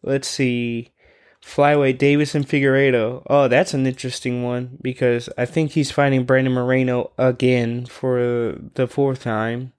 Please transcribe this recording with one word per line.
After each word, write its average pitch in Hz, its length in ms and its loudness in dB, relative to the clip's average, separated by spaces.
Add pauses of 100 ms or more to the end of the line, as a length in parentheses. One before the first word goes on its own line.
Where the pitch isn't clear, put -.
Let's 139 260 -4
see. 120 640 -4 (500)
Flyweight 143 580 2
Deiveson 143 460 2
Figueiredo. 131 840 2
Oh, 139 200 4
that's 135 260 2
an 135 140 0
interesting 123 560 -6
one 123 380 -6
because 123 560 -2
I 123 80 -2
think 151 260 -2
he's 147 200 0
fighting 139 340 2
Brandon 131 280 2
Moreno 127 640 0
again 123 680 0
for 123 720 -2 (160)
the 127 140 -2
fourth 135 340 0
time 117 580 -4